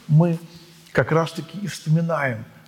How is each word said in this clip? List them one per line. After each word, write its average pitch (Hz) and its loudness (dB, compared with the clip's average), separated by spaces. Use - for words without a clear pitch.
мы 165 4
как - 2
раз-таки 165 -2
и 202 -6
вспоминаем 151 -2